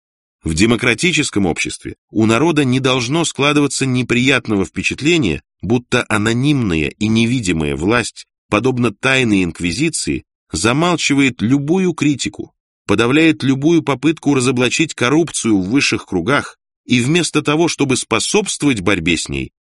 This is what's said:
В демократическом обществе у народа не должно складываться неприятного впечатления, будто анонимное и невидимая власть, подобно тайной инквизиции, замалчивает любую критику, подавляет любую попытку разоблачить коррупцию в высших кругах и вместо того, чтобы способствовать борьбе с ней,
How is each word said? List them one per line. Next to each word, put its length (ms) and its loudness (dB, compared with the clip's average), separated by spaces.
В 120 -4
демократическом 920 0
обществе 500 -6
у 140 0
народа 400 2
не 160 0
должно 440 0
складываться 640 0
неприятного 760 0
впечатления, 760 -2
будто 480 0
анонимное 800 0
и 200 -4
невидимая 680 0
власть, 500 -2
подобно 460 0
тайной 500 0
инквизиции, 800 -4
замалчивает 920 0
любую 500 0
критику, 640 -4
подавляет 560 2
любую 400 2
попытку 520 0
разоблачить 600 0
коррупцию 640 0
в 100 -2
высших 380 0
кругах 500 -2
и 140 2
вместо 420 0
того, 260 2
чтобы 280 0
способствовать 840 -2
борьбе 380 0
с 100 -8
ней, 240 -6